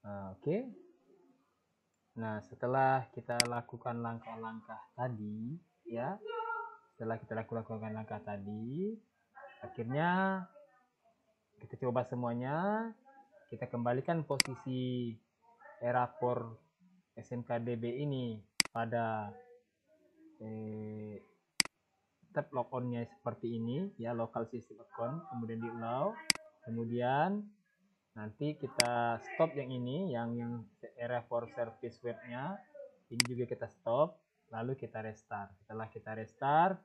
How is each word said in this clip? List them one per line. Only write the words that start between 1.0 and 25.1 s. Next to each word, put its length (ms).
Nah, 240
setelah 720
kita 320
lakukan 560
langkah-langkah 960
tadi, 560
ya, 320
setelah 240
kita 240
lakukan 560
langkah 240
tadi, 800
akhirnya 800
kita 240
coba 240
semuanya, 800
kita 160
kembalikan 560
posisi 880
era 320
por 480
S 160
M 160
K 160
D 160
B 240
ini 400
pada, 560
eh, 800
tab 160
logonnya 560
seperti 560
ini, 320
ya, 160
local 400
system 320
account, 480